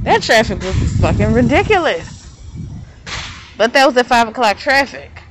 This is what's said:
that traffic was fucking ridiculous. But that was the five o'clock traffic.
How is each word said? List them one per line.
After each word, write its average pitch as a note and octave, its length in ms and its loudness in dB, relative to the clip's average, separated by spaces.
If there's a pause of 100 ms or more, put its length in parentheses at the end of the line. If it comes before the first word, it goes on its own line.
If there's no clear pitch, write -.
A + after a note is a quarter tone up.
that F#4+ 180 2
traffic A3+ 400 0
was F#3 140 -4 (240)
fucking F#3+ 340 2
ridiculous. C4 920 0 (1300)
But A3+ 160 0
that C4+ 120 4
was C#4 100 4
the B3 80 4
five A#3 240 2
o'clock A3 300 0
traffic. C4 720 -2